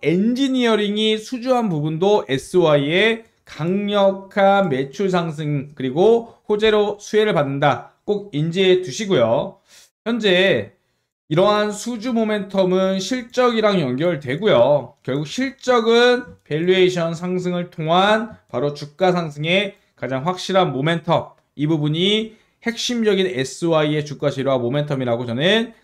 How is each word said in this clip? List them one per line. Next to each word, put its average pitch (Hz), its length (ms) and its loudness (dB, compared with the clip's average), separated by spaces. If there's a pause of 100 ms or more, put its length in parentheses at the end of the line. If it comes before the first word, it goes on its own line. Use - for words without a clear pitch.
엔지니어링이 220 1120 0
수주한 233 540 -2
부분도 160 580 0
에스와이의 165 960 2 (220)
강력한 196 1200 0
매출 143 400 -2
상승 156 680 -2
그리고 190 600 2 (140)
호재로 208 520 2
수혜를 214 320 0
받는다. 139 600 0 (120)
꼭 208 300 -4
인지해 180 480 2
두시고요. 160 800 -2 (440)
현재 190 680 0 (560)
이러한 208 400 2
수주 233 420 -6
모멘텀은 196 880 0
실적이랑 233 800 0
연결되고요. 147 1120 0 (100)
결국 147 240 -4
실적은 247 960 2 (180)
밸류에이션 175 720 2
상승을 180 560 -4
통한 196 680 0 (120)
바로 143 260 -4
주가 175 380 -2
상승의 170 640 -2 (180)
가장 131 320 -6
확실한 185 460 0
모멘텀, 156 580 -2 (240)
이 143 140 -2
부분이 170 680 0 (300)
핵심적인 226 640 -2
에스와이의 151 800 -2
주가 147 240 -4
재료와 131 280 -2
모멘텀이라고 127 680 -2
저는 185 480 0 (100)